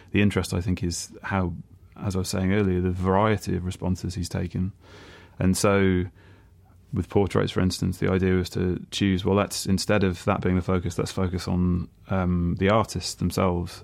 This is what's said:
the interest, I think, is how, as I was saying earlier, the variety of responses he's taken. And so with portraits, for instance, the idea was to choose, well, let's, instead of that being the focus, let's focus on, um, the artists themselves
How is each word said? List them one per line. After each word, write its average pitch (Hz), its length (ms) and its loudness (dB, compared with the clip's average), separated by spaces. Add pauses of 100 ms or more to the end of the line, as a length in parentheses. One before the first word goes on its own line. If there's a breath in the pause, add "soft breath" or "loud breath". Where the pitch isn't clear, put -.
(100)
the 98 100 2
interest, 98 320 2
I 87 80 -2
think, 90 240 -2
is - 260 -6 (120)
how, 92 320 -2 (480)
as 95 120 -2
I 92 40 -2
was 92 100 -2
saying 95 240 0
earlier, 95 280 2
the 92 100 0
variety 95 640 2
of 87 80 -6
responses 90 520 -4
he's 87 120 -6
taken. 92 440 -4 (640 loud breath)
And 92 180 2
so 95 480 4 (880 soft breath)
with 92 160 -2
portraits, 101 440 2
for 98 80 0
instance, 92 380 0
the 98 120 0
idea 92 240 2
was 90 160 0
to 92 400 -2
choose, 95 340 0
well, 95 120 2
let's, - 280 -2
instead 101 400 2
of 90 220 0
that 95 160 0
being 92 140 2
the 90 40 2
focus, 87 380 -2
let's - 140 -4
focus 92 360 -2
on, 90 400 0 (220)
um, 90 480 0
the 95 100 2
artists 104 460 0
themselves 90 680 -2